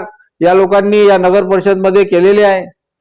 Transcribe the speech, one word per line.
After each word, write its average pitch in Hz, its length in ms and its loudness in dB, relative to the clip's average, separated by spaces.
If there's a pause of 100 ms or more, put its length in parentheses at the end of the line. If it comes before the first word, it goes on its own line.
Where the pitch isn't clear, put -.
(400)
या 175 140 0
लोकांनी 202 520 0
या 196 120 4
नगर 185 260 0
परिषदमध्ये 190 600 0
केलेले 190 380 0
आहे, 190 240 0 (340)